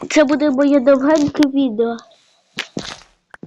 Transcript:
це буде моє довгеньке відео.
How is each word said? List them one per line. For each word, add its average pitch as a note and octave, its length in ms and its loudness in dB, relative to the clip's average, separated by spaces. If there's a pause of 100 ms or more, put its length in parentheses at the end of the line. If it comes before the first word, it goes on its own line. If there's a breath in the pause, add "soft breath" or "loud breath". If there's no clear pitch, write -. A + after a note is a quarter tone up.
(100)
це D4+ 140 2
буде D4 260 0
моє C#4 300 2
довгеньке C#4+ 680 2
відео. A#3 480 -2 (1500)